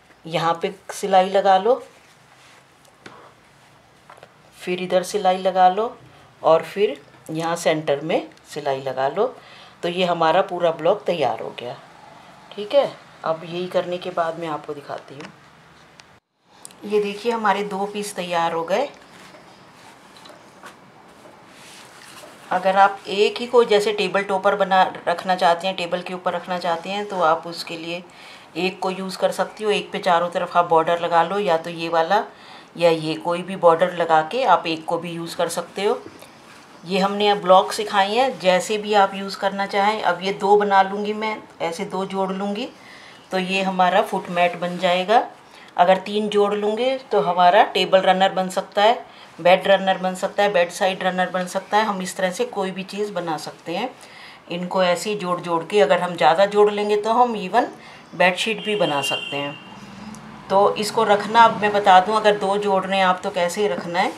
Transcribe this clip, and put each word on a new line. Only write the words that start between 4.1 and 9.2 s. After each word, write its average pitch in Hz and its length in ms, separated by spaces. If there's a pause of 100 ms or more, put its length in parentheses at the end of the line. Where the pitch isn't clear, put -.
फिर 180 240
इधर 180 240
सिलाई 190 340
लगा 185 300
लो 220 260 (460)
और 160 220
फिर 214 360 (320)
यहाँ 165 260
center 156 440
में 202 260 (200)
सिलाई 139 340
लगा 131 280
लो, 220 260 (480)